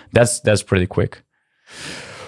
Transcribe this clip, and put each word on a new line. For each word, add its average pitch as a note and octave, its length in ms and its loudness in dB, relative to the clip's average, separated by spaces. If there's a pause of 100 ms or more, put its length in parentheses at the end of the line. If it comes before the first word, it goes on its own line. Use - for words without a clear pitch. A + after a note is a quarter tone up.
(120)
that's, A#2 280 4
that's G#2 220 2
pretty F#2 240 0
quick. - 360 -4 (1040)